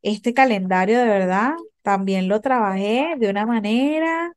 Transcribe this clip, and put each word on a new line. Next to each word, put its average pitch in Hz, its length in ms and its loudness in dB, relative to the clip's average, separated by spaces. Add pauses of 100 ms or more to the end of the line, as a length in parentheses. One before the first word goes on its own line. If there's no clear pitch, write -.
Este 214 320 -4
calendario, 196 640 2
de 247 60 2
verdad, 202 460 2 (300)
también 190 460 -2
lo 208 120 0
trabajé 226 760 0
de 220 100 0
una 202 160 -2
manera 294 920 -2